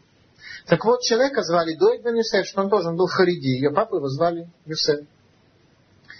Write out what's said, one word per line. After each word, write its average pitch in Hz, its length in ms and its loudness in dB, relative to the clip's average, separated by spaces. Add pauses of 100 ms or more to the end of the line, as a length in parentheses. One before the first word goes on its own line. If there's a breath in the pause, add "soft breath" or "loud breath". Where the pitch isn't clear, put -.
(680 loud breath)
Так 170 180 2
вот, 247 160 2
человека 247 400 0
звали 165 340 0
Дуэг - 280 2
бен 233 120 -2
Юсеф, 220 300 0
что - 160 -4
он 196 80 0
тоже, 190 200 2
он 170 80 -4
был 180 100 2
хариди, 175 400 0
её 131 260 0
папу 202 240 -4
его 139 100 -4
звали 170 420 -2 (160)
Юсеф. 151 400 -2 (1160 loud breath)